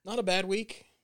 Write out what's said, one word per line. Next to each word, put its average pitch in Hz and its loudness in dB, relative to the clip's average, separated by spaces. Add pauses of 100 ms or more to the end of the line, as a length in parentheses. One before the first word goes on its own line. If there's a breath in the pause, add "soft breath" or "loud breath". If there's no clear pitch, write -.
Not 214 -2
a - 0
bad 185 2
week. 208 -4 (180)